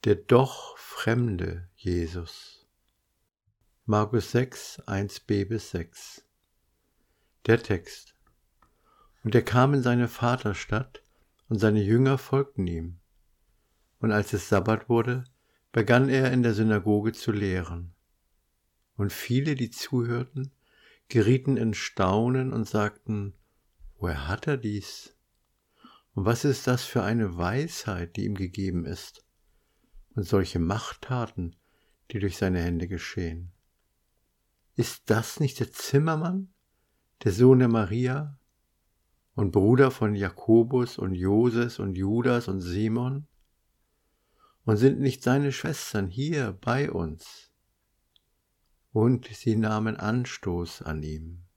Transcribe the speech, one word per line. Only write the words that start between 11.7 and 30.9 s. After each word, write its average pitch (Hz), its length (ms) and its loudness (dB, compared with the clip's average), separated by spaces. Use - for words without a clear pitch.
Jünger 127 380 4
folgten 135 480 -2
ihm. 85 320 -8
Und 110 140 0
als 107 220 0
es - 140 -4
Sabbat 104 420 2
wurde, 123 340 0
begann 120 360 4
er 131 240 2
in 123 120 4
der 117 100 4
Synagoge 107 600 2
zu - 180 -4
lehren. 90 640 -4
Und 101 160 -2
viele, 139 440 0
die 120 160 -4
zuhörten, 123 800 -4
gerieten 127 500 4
in 113 160 0
Staunen 117 800 0
und 113 160 -4
sagten: 104 640 -2
"Woher 78 320 -4
hat 90 180 -6
er 147 120 -2
dies? 104 600 -8
Und 98 120 -2
was 120 180 0
ist 139 240 0
das 123 160 0
für 117 200 -2
eine 101 340 -2
Weisheit, 92 800 -4
die 98 80 -4
ihm 101 100 -2
gegeben 92 480 -4
ist? - 420 -10
Und 107 100 -4
solche 90 360 0
Machttaten, 98 960 -4